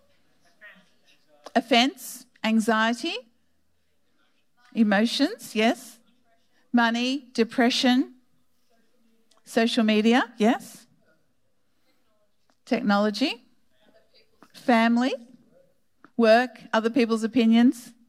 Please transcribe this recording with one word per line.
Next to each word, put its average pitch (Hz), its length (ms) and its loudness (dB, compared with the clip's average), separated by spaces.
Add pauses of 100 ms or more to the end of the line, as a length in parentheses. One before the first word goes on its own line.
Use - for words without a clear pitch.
(1600)
Offense, - 720 -2 (180)
anxiety, 220 720 -2 (1600)
emotions, 226 840 -2
yes. 226 440 -4 (760)
Money, 240 600 -2
depression, 247 800 0 (1300)
social 233 400 -2
media, 226 520 2
yes. - 480 -2 (1800)
Technology, 214 800 -2 (1080)
family, 233 600 0 (1040)
work, 233 420 2 (140)
other 226 160 -2
people's 226 340 -2
opinions 226 680 2 (160)